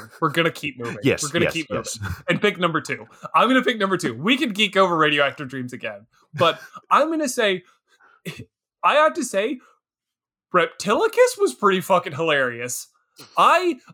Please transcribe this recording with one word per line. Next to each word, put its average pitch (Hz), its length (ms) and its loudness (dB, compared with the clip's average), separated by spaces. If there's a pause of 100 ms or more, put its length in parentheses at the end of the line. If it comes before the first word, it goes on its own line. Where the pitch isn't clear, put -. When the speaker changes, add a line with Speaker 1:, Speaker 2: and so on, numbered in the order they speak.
(220)
Speaker 1:
We're 156 80 0
gonna 165 200 0
keep 147 280 -10
moving. 117 240 -8
Speaker 2:
Yes, 110 200 2
Speaker 1:
We're 151 60 -4
gonna 160 160 0
Speaker 2:
yes, - 80 0
Speaker 1:
keep 160 180 -8
moving. - 140 -6
Speaker 2:
yes. - 400 -10
<laughs> - 60 -4
Speaker 1:
And 170 100 -2
pick 196 180 0
number 165 220 0
two. 110 260 -10 (280)
I'm 185 140 4
gonna 262 140 4
pick 240 160 -2
number 196 200 -2
two. 131 160 -4
We 196 240 0
can 285 100 -2
geek 202 300 -2
over 180 180 4
Radioactive 147 500 0
Dreams 127 280 -10
again, 107 320 -12 (260)
but 156 260 2 (160)
<laughs> - 160 -18
I'm 269 200 4
gonna 311 180 -2
say, 202 360 0 (1160)
I 185 120 4
have 302 180 4
to 311 120 -6
say, 226 360 -4 (960)
Reptilicus 330 840 2
was 392 140 2
pretty 190 300 0
fucking 180 320 0
hilarious. 131 760 -2 (480)
I, 302 400 4 (180)